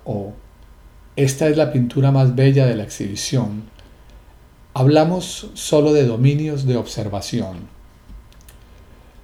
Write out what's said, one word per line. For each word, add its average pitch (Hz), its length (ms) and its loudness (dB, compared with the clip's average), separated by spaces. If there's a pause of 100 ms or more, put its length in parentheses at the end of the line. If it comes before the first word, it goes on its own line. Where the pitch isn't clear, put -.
o 104 280 -8 (840)
"esta 139 320 0
es 151 80 2
la 151 160 2
pintura 135 400 2
más 131 240 2
bella 135 300 4
de 117 100 0
la 104 80 -6
exhibición", 104 800 -6 (1080)
hablamos 156 800 2
solo 151 380 0
de 147 120 4
dominios 139 600 0
de 127 100 0
observación. 101 1000 -8 (1500)